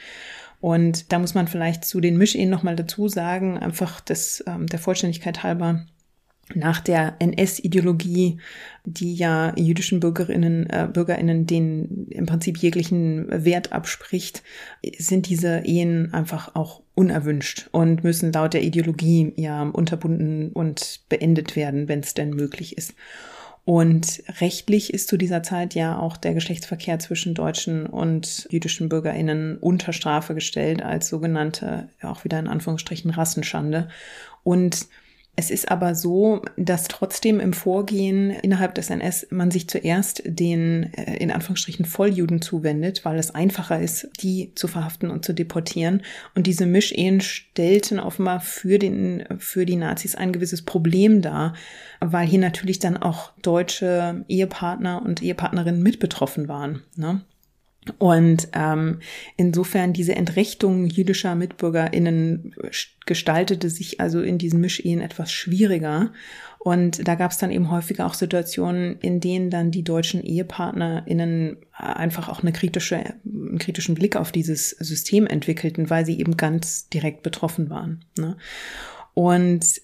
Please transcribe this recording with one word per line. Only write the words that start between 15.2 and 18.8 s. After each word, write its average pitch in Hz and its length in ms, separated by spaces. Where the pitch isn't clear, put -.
diese 170 360
Ehen 165 500
einfach 160 400
auch 160 280
unerwünscht 151 800
und 165 320
müssen 165 280
laut 160 220
der 160 80
Ideologie 165 760